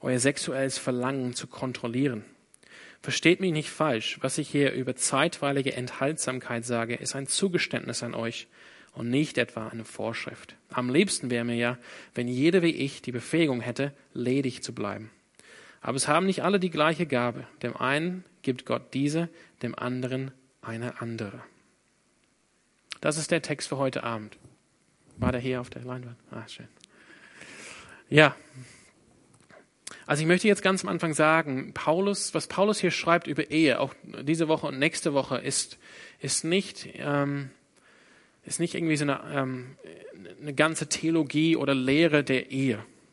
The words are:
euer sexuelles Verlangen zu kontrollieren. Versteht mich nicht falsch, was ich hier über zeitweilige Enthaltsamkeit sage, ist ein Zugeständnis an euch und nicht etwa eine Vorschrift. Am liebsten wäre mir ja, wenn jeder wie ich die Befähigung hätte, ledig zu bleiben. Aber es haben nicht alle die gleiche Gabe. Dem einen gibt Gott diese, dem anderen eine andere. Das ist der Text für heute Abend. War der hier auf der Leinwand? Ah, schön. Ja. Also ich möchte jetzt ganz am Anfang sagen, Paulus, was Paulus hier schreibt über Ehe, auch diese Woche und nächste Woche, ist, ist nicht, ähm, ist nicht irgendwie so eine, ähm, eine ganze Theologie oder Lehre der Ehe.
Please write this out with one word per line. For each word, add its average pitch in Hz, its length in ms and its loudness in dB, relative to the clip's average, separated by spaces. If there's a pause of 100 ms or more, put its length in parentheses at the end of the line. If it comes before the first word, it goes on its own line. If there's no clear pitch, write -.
euer 127 180 0
sexuelles 135 600 0
Verlangen 127 560 -2
zu - 120 -8
kontrollieren. 123 760 -2 (760)
Versteht 160 400 2
mich 190 100 2
nicht 151 200 -2
falsch, 131 500 0
was 131 180 -2
ich 143 100 -4
hier 143 240 4
über 127 220 -2
zeitweilige 139 800 0
Enthaltsamkeit 127 880 -4
sage, 117 300 0
ist - 220 -6
ein 139 100 -6
Zugeständnis 123 760 0
an 120 100 -6
euch 117 320 -6 (460)
und 117 180 -6
nicht 131 280 2
etwa 113 300 -2
eine 113 160 -10
Vorschrift. - 680 -8 (140)
Am 123 200 -2
liebsten 147 420 2
wäre 120 140 0
mir 120 120 -2
ja, 120 220 0 (360)
wenn 123 140 -2
jeder 160 340 4
wie 170 80 4
ich - 320 -4
die - 80 -6
Befähigung 131 500 2
hätte, 127 320 -2 (200)
ledig 123 500 0
zu - 100 -8
bleiben. 110 380 -6 (680)
Aber 123 160 -2
es 131 100 0
haben 165 200 2
nicht 190 180 0
alle 190 160 2
die 180 100 0
gleiche 156 360 2
Gabe. 123 380 -2 (180)
Dem 120 140 -4
einen 160 460 0 (200)
gibt 127 240 -2
Gott - 280 -6
diese, 156 360 0 (320)
dem 120 140 -6
anderen 127 540 -4 (300)
eine 117 400 -8
andere. 113 420 -8 (1600)
Das 151 160 0
ist 156 160 -2
der 165 100 2
Text - 260 -6
für 139 100 -4
heute 135 260 -2
Abend. 110 340 -6 (800)
War 123 160 2
der 123 80 -2
hier 127 200 -2
auf 123 100 -10
der 120 120 -12
Leinwand? 123 360 -12 (120)
Ah, 113 160 -12
schön. - 220 -18 (1400)
Ja. 143 280 8 (1700)
Also 147 160 2
ich 160 60 2
möchte 180 200 6
jetzt 202 140 4
ganz 190 220 4
am 202 40 -4
Anfang 170 260 0
sagen, 151 600 4
Paulus, 190 600 0
was 156 120 -2
Paulus 208 320 2
hier 175 120 2
schreibt 170 360 2
über 156 240 -2
Ehe, 156 300 4
auch 139 220 -2
diese 156 460 0
Woche 156 180 0
und 135 120 -6
nächste 147 360 0
Woche, 135 240 2
ist, - 400 -4 (420)
ist - 240 -2
nicht, 180 500 0
ähm, 143 560 -2 (920)
ist - 160 -6
nicht 170 140 -2
irgendwie 160 220 0
so 147 80 0
eine, 139 160 0 (120)
ähm, 131 440 -4 (640)
eine 143 140 -8
ganze 151 340 4
Theologie 160 680 4
oder 139 180 2
Lehre 143 500 4
der 131 260 0
Ehe. 135 340 0 (280)